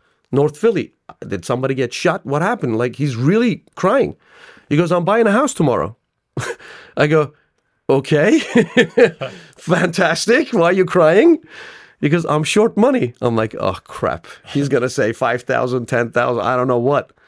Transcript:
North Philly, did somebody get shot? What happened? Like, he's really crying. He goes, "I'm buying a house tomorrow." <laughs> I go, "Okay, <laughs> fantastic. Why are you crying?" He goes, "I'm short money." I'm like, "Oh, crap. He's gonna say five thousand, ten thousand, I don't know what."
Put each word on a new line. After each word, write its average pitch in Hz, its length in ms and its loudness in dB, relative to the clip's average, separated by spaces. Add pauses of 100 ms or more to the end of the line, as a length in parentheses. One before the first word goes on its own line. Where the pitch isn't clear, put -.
(320)
North 147 260 2
Philly, 214 360 -2 (340)
did 98 180 -8
somebody 131 300 -2
get 123 180 -4
shot? 175 320 -2
What 143 160 -2
happened? 170 360 -2
Like, 120 180 -2
he's 139 200 -4
really 190 480 0 (120)
crying. 202 400 0 (520)
He 147 100 0
goes, 165 140 2
"I'm 175 140 0
buying 226 220 2
a 202 40 2
house 254 220 0
tomorrow." 110 420 0 (520)
<laughs> - 500 -16
I 147 100 2
go, 147 260 0 (560)
"Okay, 151 500 2
<laughs> 190 1200 0
fantastic. 175 960 0
Why 180 140 2
are 180 60 2
you 190 120 0
crying?" 190 540 4 (640)
He 147 80 2
goes, 165 180 0
"I'm 151 160 0
short 214 340 0
money." 185 440 2
I'm 120 140 0
like, 110 240 -2
"Oh, 95 260 -4
crap. - 420 -6 (200)
He's 139 220 -4
gonna 127 200 0
say 117 240 -2
five 120 300 -2
thousand, 123 440 -2
ten 117 240 -2
thousand, 120 320 -2
I 120 120 -2
don't 127 120 0
know 123 120 0
what." 131 320 -2 (160)